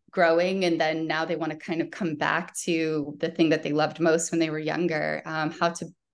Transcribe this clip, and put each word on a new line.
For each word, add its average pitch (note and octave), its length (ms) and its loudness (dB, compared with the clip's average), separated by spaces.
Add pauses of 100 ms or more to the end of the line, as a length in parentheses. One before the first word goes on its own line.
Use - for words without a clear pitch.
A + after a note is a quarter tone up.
(120)
growing, F3+ 540 4
and E3 160 2
then D#3+ 260 0
now D#3 180 0
they E3 100 -2
wanna D#3 200 -4
kind D#3+ 260 -4
of D3+ 100 -4
come D#3+ 240 -4
back D#3 400 0
to D#3 640 -2
the D#3+ 100 -2
thing E3 200 2
that D#3 140 2
they D3+ 80 -2
loved D3+ 280 0
most E3 320 2
when E3 80 0
they D#3+ 100 2
were D#3 100 -4
younger, D#3 680 -2
um, D#3+ 260 -2
how E3+ 180 0
to F3 160 -8 (280)